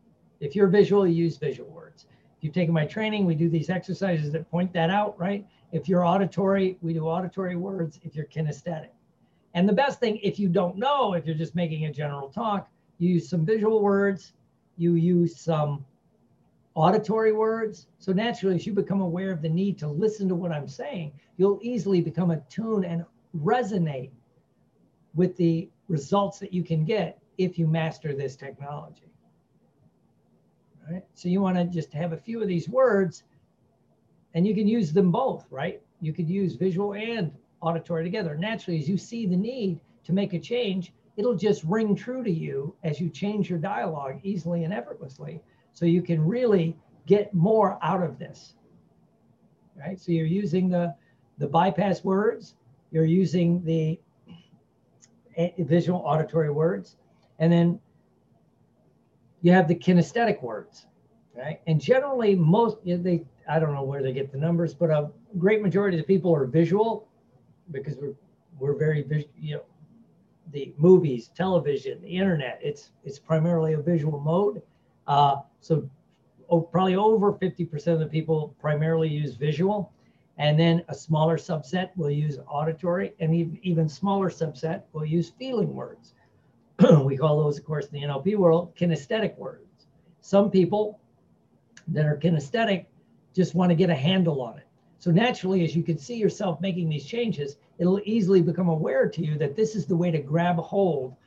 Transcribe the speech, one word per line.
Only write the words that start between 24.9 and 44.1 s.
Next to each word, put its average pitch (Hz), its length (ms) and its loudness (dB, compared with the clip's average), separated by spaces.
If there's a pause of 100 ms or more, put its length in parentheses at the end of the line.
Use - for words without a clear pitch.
with 180 220 0
the 165 340 0 (180)
results 196 520 -2
that 190 140 -14
you 180 100 -2
can 156 220 0
get 185 340 -2 (180)
if 180 220 -2
you 160 80 2
master 160 460 -2
this 131 220 -6
technology. 143 760 -16 (1800)
Right? 180 140 -10 (120)
So - 140 -6
you 190 120 2
wanna 180 240 2
just 170 280 -6
have 165 200 -4
a 156 40 -10
few 226 240 -8
of 214 60 -2
these 175 220 -2
words, 220 540 2 (1120)
and 170 120 2
you 214 80 2
can 202 140 2
use 214 240 0
them 180 200 4
both, 240 380 -2
right? 147 320 -8 (200)
You 156 100 -6
could 160 180 -4
use 185 260 -2
visual 190 380 -2
and 214 380 -4 (300)
auditory 165 420 -4
together. 175 320 -4
Naturally, 180 440 -4
as 135 100 -4
you 196 80 0
see 233 280 -8
the 180 120 0
need 208 420 -4 (240)
to 165 100 -4
make 196 200 -2
a 170 60 -2
change, 196 540 -4 (220)
it'll 240 200 0
just 202 280 0
ring 208 320 0
true 254 280 -8
to 214 80 -2
you 147 520 -6
as 151 160 -4
you 170 100 -4
change 202 400 -4
your 180 80 -4
dialogue 165 640 -6